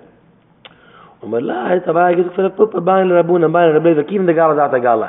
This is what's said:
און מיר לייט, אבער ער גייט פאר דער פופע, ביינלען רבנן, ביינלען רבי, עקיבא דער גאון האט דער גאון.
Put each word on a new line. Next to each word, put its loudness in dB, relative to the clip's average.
און -14
מיר -4
לייט, -4
אבער 0
ער 2
גייט 0
פאר -4
דער -10
פופע, -2
ביינלען 2
רבנן, 0
ביינלען 2
רבי, 2
עקיבא -4
דער 2
גאון 2
האט 0
דער -2
גאון. 0